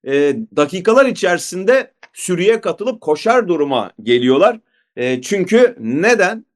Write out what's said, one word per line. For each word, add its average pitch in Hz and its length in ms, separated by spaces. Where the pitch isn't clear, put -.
E, 143 280
dakikalar 185 500
içerisinde 190 880
sürüye 190 480
katılıp 208 400
koşar 214 460
duruma 143 440
geliyorlar. 131 560
E, 127 260
çünkü 202 580
neden? 190 680